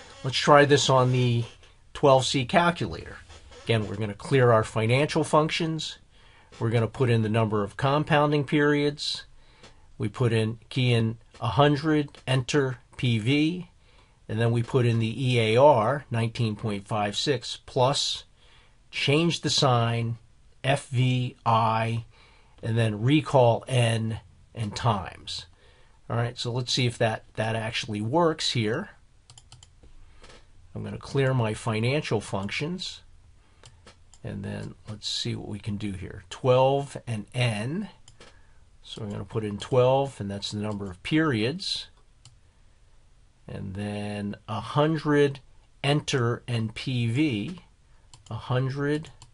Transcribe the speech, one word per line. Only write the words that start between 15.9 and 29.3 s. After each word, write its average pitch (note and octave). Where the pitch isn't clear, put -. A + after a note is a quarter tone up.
nineteen A#2
point G#2
five G#2
six, -
plus, -
change D#3+
the D3+
sign, A#2
F C#3
V B2+
I, A2+
and A2+
then A2
recall B2+
N A2+
and G#2+
times. -
All A#2
right, A#2+
so B2
let's A#2+
see C3
if A#2+
that, A2+
that A2
actually A2
works D#3
here. A#2+